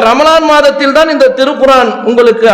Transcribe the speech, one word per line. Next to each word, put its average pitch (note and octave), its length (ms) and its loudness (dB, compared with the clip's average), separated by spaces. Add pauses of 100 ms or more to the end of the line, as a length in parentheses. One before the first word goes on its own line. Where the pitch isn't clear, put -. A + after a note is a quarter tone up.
ரமலான் D#4+ 420 0
மாதத்தில் C#4+ 480 0
தான் D#4+ 160 0
இந்த C4 240 0
திருக்குரான் C4+ 520 0 (200)
உங்களுக்கு A#3 440 2